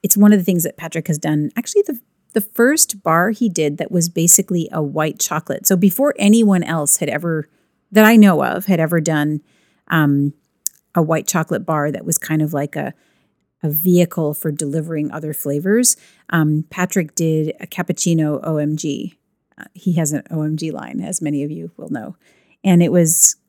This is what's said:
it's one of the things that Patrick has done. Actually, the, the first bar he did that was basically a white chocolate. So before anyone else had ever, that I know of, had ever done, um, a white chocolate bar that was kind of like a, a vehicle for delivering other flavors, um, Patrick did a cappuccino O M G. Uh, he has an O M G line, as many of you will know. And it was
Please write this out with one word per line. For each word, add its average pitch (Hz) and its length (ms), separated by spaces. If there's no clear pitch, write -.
it's - 140
one 208 140
of 208 80
the 175 60
things 175 180
that - 140
Patrick 165 300
has 156 100
done. 151 380
Actually, 403 280
the, 262 160
the 220 80
first 247 640
bar 170 280
he 220 180
did 151 280
that - 140
was 170 180
basically 170 640
a 165 100
white 151 380
chocolate. - 480
So 190 80
before 208 420
anyone 202 460
else 156 340
had 147 120
ever, 160 400
that 214 140
I 226 100
know 190 280
of, 123 220
had 185 140
ever 165 220
done, 151 400
um, 143 440
a 175 80
white 160 260
chocolate 165 380
bar 151 260
that - 140
was 170 120
kind 156 240
of 151 120
like 143 220
a, 143 180
a 160 60
vehicle 170 680
for 160 160
delivering 151 600
other 156 220
flavors, 190 600
um, 156 400
Patrick 180 460
did 156 440
a - 60
cappuccino 165 800
O 160 140
M 147 200
G. 151 400
Uh, - 60
he 180 200
has 156 180
an 147 180
O 160 140
M 156 140
G 160 120
line, - 320
as - 200
many 147 220
of 147 60
you 165 280
will 160 120
know. 123 260
And 175 200
it 170 80
was 165 440